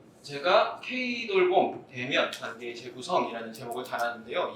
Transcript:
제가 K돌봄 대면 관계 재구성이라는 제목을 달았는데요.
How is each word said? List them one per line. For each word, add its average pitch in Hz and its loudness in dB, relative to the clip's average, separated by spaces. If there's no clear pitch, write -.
제가 175 4
K돌봄 226 2
대면 135 0
관계 120 -8
재구성이라는 120 -2
제목을 120 -8
달았는데요. 117 -2